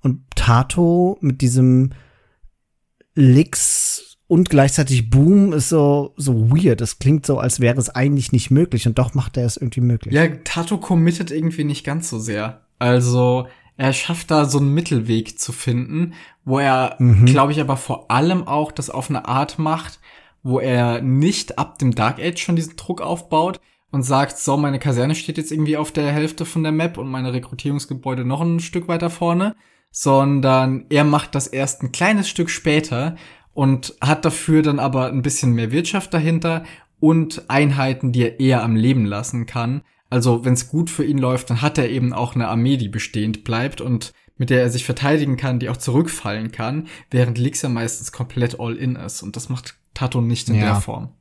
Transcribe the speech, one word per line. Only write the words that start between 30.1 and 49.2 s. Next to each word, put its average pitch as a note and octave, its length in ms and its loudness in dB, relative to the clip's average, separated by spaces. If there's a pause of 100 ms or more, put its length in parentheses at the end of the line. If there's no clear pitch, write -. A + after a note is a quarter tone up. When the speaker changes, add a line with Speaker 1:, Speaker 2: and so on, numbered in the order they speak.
Speaker 2:
er D3 140 4
macht D3 320 0
das C3+ 120 -2
erst C3+ 340 -6
ein B2+ 100 -6
kleines G3+ 380 0
Stück E3+ 200 -4
später D#3 680 -2 (380)
und C3+ 460 0
hat D#3 240 0
dafür D#3 380 2
dann D3 180 0
aber B2+ 280 0
ein C3 160 -4
bisschen C#3 300 0
mehr A2+ 180 -2
Wirtschaft E3+ 420 -4
dahinter E3 500 0 (380)
und D#3+ 480 2
Einheiten, C3+ 640 0
die A#2+ 100 2
er A#2 160 -2
eher C3 240 2
am A2+ 140 0
Leben A#2+ 280 2
lassen A2+ 400 -6
kann. B2 360 -6 (280)
Also B2 360 2
wenn's B2 240 0
gut E3+ 200 -2
für - 140 -4
ihn C#3+ 140 0
läuft, B2+ 320 -2
dann A#2 120 -2
hat D3+ 160 -2
er B2 120 0
eben B2 240 -2
auch A#2+ 220 -4
eine A#2 120 -2
Armee, A#2+ 300 0
die A#2 100 -4
bestehend G#2+ 560 -6
bleibt A#2+ 380 -6
und B2 320 -4 (240)
mit B2+ 120 -4
der B2+ 120 4
er B2 80 2
sich A#2+ 160 -4
verteidigen C#3 500 0
kann, B2+ 240 -4
die A#2+ 80 -6
auch B2 80 -6
zurückfallen A#2+ 760 -4
kann, C#3 360 -6 (240)
während A#2+ 260 0
Lix B2+ 240 -2
ja C#3+ 60 -6
meistens A#2 460 -6
komplett B2 440 -6
all A#2 200 -8
in B2+ 180 -4
ist. - 260 -12